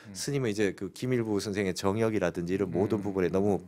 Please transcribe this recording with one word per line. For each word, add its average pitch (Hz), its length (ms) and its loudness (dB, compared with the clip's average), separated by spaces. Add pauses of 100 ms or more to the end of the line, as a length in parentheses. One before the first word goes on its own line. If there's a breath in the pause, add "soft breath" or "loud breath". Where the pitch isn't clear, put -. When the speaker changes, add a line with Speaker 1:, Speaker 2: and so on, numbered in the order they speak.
Speaker 1:
음. 104 60 -14
Speaker 2:
스님은 131 360 -2
이제 101 240 2
그 95 180 -8
김일부 117 480 0
선생의 95 360 0
정역이라든지 95 800 0
이런 95 180 0
모든 101 260 2
Speaker 1:
음. 98 60 -4
Speaker 2:
부분에 95 260 2
너무, 95 380 2